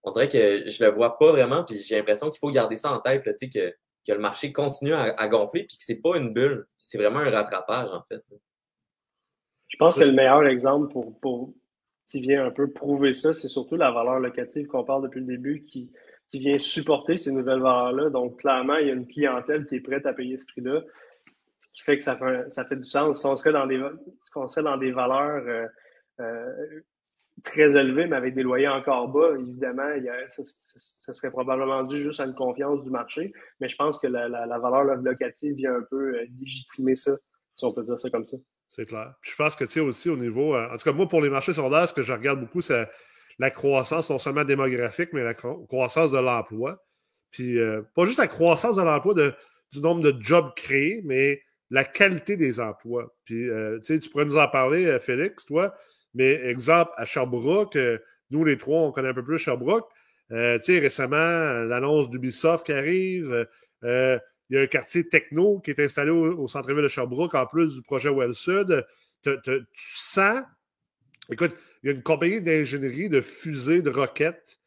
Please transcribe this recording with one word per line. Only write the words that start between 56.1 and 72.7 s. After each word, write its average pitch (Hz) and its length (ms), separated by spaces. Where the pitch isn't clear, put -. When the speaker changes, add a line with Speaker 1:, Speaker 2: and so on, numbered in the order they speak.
Speaker 3:
mais 131 180
exemple, 131 540
à 117 80
Sherbrooke, 143 720
euh, 120 240
nous, 156 120
les 147 140
trois, 156 220
on 151 120
connaît 131 180
un 127 40
peu 123 100
plus 151 140
Sherbrooke. 151 500
Euh, 120 260
tu 110 60
sais, 180 160
récemment, 139 360
euh, 156 500
l'annonce 131 440
d'Ubisoft 131 560
qui 151 80
arrive, 156 760
euh, 127 340
il 135 80
y - 20
a - 20
un 135 60
quartier 165 400
techno 180 540
qui 147 100
est 139 80
installé 147 320
au, 165 260
au 135 100
centre-ville 143 360
de 139 40
Sherbrooke, 131 460
en 131 140
plus 160 260
du 127 80
projet 135 280
Well 123 260
Sud. 180 500
Te, 143 140
te, 131 220
tu 117 60
sens, 214 480
écoute, 147 240
il 135 60
y - 20
a 139 60
une 127 80
compagnie 170 380
d'ingénierie 147 680